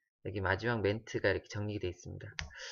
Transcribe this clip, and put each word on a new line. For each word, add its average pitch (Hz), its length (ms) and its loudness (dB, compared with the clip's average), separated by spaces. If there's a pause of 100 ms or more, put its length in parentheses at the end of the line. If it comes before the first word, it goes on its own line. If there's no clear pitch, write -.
(260)
여기 98 140 -2
마지막 101 420 2
멘트가 107 480 2
이렇게 - 180 0
정리돼 104 400 -2
있습니다. 95 380 -10 (460)